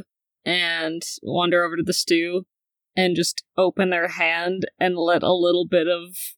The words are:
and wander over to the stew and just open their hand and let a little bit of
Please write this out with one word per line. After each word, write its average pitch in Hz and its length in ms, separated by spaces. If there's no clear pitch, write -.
and 165 560
wander 175 420
over 165 100
to 170 80
the 180 100
stew 175 500
and 185 200
just - 280
open 185 340
their 170 160
hand 175 580
and 180 160
let 170 260
a - 120
little 175 360
bit 170 180
of 175 280